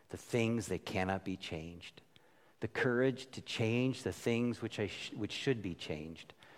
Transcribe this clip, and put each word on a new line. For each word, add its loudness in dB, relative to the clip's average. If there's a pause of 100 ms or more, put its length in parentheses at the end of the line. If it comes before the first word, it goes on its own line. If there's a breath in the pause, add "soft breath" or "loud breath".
the -6
things 2
that -2
cannot 0
be -2
changed, -8 (580 soft breath)
the -2
courage 2
to -8
change 2
the 0
things 2
which -4
I 2
sh-, -8
which -2
should 0
be -4
changed, -8 (240 loud breath)